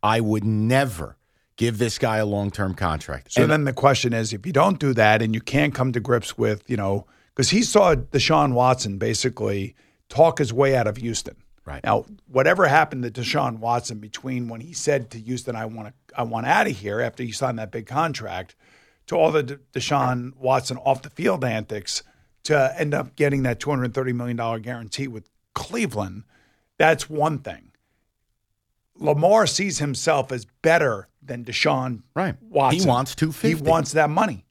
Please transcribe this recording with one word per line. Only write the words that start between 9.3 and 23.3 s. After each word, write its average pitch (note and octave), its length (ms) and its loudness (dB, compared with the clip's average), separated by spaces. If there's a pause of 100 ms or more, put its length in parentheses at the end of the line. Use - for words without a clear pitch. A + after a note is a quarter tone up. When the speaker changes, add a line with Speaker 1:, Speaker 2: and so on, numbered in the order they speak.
Speaker 2:
talk D#3+ 300 4
his B2 140 0
way C3+ 240 4
out A#2+ 100 2
of G#2+ 120 -4
Houston. - 380 -8 (280)
Speaker 1:
Right. - 180 -14
Speaker 2:
Now, A2 220 0 (220)
whatever D#3 420 2
happened C#3+ 340 2
to A#2+ 80 -4
Deshaun A#2 480 -4
Watson A#2 400 -2
between A#2+ 500 -10
when A2+ 120 -12
he D#3+ 120 -18
said C#3 380 -2
to A#2 80 -14
Houston, A#2+ 380 -8
"I A2 80 -6
wanna, A2 300 -14 (220)
I B2+ 60 -2
want A#2 240 -4
outta D#3 240 2
here," G#2 300 -6
after A#2+ 240 -4
he A#2 80 -8
signed B2 260 -4
that G#2+ 140 -10
big A2+ 140 -10
contract, A#2 680 -6 (520)
to E3+ 100 -4
all D#3+ 160 4
the D#3 100 2
De-, C3+ 160 -8 (140)
Deshaun B2+ 640 -2
Watson B2+ 420 0
off C3+ 240 0
the - 80 -18
field F3+ 340 -2
antics A2 580 -6 (420)
to C#3 340 2
end D3+ 160 -2
up C3+ 220 -6
getting C#3+ 260 0